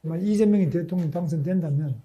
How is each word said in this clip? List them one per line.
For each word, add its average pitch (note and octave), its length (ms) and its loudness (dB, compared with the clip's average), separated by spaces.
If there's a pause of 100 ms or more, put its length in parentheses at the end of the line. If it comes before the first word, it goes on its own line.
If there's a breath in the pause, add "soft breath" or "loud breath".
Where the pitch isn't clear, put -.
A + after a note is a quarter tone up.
아마 E3 140 -6
이재명이 G#3 540 4
대통령 E3+ 400 -2
당선된다면 D#3 920 -2